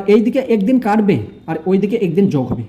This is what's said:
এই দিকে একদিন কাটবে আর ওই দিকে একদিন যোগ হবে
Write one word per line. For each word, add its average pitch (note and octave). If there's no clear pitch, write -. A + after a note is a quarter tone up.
এই G#3+
দিকে A#3
একদিন A#3
কাটবে G#3
আর D#3+
ওই F#3+
দিকে G3+
একদিন F#3
যোগ B2+
হবে A#2